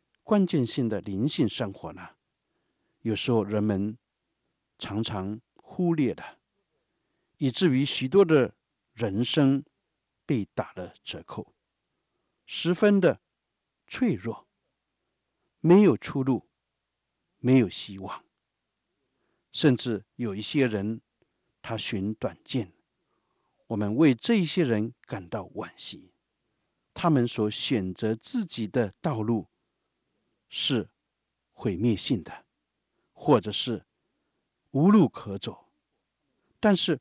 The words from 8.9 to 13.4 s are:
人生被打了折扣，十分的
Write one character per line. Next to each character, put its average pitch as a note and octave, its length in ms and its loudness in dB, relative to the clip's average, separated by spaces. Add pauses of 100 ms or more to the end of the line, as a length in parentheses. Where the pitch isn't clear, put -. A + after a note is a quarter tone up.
人 G#2+ 320 -2
生 C#3 400 2 (640)
被 A#2 280 -2
打 - 200 -6
了 - 180 -12 (120)
折 - 180 -14
扣， - 320 -14 (920)
十 - 300 -4
分 G#3 260 4
的 E3+ 180 4 (680)